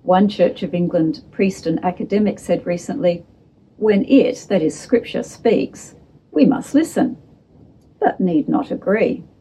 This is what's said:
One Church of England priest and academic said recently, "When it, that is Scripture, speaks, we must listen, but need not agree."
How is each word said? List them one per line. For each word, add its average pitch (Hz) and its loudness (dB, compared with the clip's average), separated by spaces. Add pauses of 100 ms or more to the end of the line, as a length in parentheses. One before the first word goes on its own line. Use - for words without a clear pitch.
One 185 4
Church - 0
of 185 -6
England 170 -2
priest 196 -2
and 165 -4
academic 196 -2
said 170 -4
recently, 175 -4 (500)
"When 208 2
it, - 2
that 190 2
is 151 -2
Scripture, - -2
speaks, - -4 (340)
we 294 4
must 262 0
listen, 302 0 (840)
but - 0
need 277 0
not - -2
agree." 190 -2 (160)